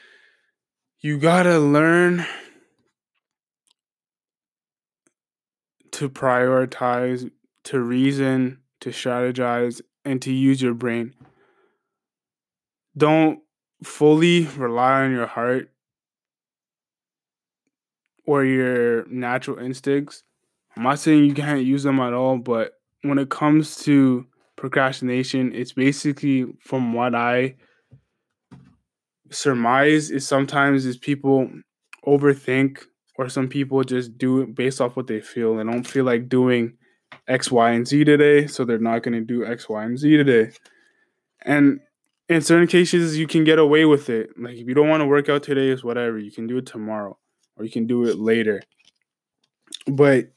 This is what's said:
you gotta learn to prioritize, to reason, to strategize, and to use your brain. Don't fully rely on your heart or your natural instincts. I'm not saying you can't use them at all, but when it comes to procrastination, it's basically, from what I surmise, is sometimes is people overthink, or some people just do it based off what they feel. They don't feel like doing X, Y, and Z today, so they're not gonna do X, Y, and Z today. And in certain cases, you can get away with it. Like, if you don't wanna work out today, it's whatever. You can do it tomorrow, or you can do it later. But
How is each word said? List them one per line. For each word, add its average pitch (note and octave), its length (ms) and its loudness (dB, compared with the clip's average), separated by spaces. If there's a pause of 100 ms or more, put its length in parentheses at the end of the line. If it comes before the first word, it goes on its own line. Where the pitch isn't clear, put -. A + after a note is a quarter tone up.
(1000)
you D3 180 -4
gotta E3+ 420 4
learn E3 640 2 (3750)
to C#3+ 180 -6
prioritize, B2+ 1200 -2 (360)
to C#3 140 -4
reason, C3 800 -2 (220)
to - 80 -10
strategize, B2 920 -4 (240)
and C3 180 -4
to C3 120 -6
use C3+ 280 2
your B2 120 0
brain. A#2 400 -6 (1800)
Don't D#3 420 2 (440)
fully D#3+ 640 2 (100)
rely B2+ 460 0
on C3+ 80 -2
your A#2 160 -4
heart B2 440 -4 (2500)
or C#3+ 180 2
your B2+ 640 0
natural B2+ 520 -6
instincts. C#3 640 -4 (520)
I'm A2 80 -10
not C#3 160 0
saying D3+ 260 6
you C#3+ 80 4
can't D3 300 -2
use C3+ 200 -2
them C#3 160 0
at B2 140 -4
all, C3 240 0
but A#2 420 -4 (220)
when C#3+ 180 0
it C3+ 100 -4
comes D3+ 540 0
to C3 420 2 (300)
procrastination, C3 960 -2
it's B2 200 -10
basically, C#3 720 -2 (140)
from B2 340 -4
what A#2+ 200 -2
I B2 420 -2 (1700)
surmise, C#3 800 0
is C3+ 180 -6
sometimes C#3 580 0
is B2+ 120 -6
people C3+ 520 -2 (560)
overthink, C#3 800 0 (340)
or C3 120 -6
some C3 180 -4
people C3+ 360 -2
just B2 340 -6
do C3 240 0
it A2+ 140 -8
based C3 260 -4
off B2 140 -2
what B2 120 -8
they A2 140 -6
feel. A2+ 340 -4
They A2 80 -6
don't A#2+ 240 -6
feel C3 180 -2
like B2 240 -2
doing B2 480 0 (500)
X, B2+ 240 -2
Y, A#2 200 4
and A#2+ 160 -2
Z C#3+ 180 2
today, D3 420 4
so C3+ 180 -6
they're A#2 140 -2
not A#2 240 -2
gonna A#2 180 -4
do A#2 240 -6
X, A#2 240 -10
Y, G#2+ 140 -6
and A#2+ 140 -6
Z D3+ 200 4
today. B2+ 340 4 (920)
And C#3 360 2 (500)
in E3 120 2
certain E3+ 260 4
cases, E3+ 500 2
you D#3+ 100 -2
can D#3+ 160 2
get D#3 160 4
away D#3 260 6
with D3 240 4
it. A2+ 300 -4
Like, A#2+ 160 -12
if A#2+ 120 -14
you B2+ 60 -4
don't D3 160 4
wanna D#3 180 2
work C#3+ 220 2
out C#3+ 140 0
today, C3+ 260 0
it's C3 140 -4
whatever. A#2 340 -4
You G#2 140 -12
can A2+ 160 -12
do B2 100 -6
it B2+ 80 -8
tomorrow, G#2+ 520 -10 (400)
or G#2+ 80 -12
you A2 60 -10
can A#2 140 -4
do A#2+ 200 0
it G#2 120 0
later. G#2+ 440 0 (1300)
But C#3 500 2